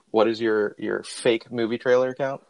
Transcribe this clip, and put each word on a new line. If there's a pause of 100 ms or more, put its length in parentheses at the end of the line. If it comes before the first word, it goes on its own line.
(120)
what
is
your,
your
fake
movie
trailer
account